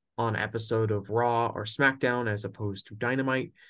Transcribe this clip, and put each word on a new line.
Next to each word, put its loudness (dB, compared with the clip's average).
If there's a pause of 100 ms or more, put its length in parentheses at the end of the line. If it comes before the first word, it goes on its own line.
(160)
on 0
an 0
episode 0
of -4
Raw 2
or -6
SmackDown 2
as -2
opposed -6
to -16
Dynamite. -2 (180)